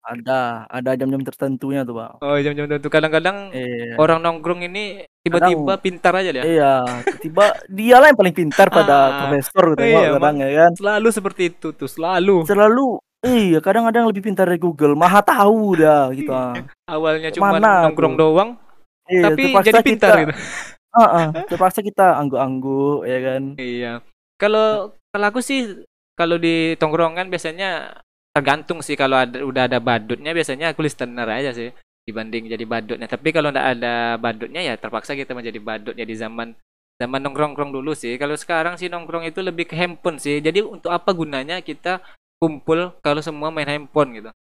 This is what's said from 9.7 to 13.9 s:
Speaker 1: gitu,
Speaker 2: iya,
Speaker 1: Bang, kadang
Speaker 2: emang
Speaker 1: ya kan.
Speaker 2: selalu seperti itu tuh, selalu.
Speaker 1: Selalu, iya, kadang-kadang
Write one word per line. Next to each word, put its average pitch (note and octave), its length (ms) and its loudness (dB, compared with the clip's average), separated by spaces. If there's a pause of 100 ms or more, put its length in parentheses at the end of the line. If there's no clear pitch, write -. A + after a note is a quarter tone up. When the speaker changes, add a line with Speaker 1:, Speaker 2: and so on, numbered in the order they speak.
Speaker 1:
gitu, C#3+ 80 2
Speaker 2:
iya, C#3 80 4
Speaker 1:
Bang, D#3+ 160 6
kadang D3 160 2
Speaker 2:
emang D3 160 4
Speaker 1:
ya C3+ 140 -2 (100)
kan. E3+ 140 8
Speaker 2:
selalu G#3 360 0
seperti G3 380 -4
itu E3 240 -10
tuh, C#3 160 -10
selalu. F3+ 560 0
Speaker 1:
Selalu, G#3+ 420 4 (360)
iya, G#3+ 360 4
kadang-kadang A3+ 480 2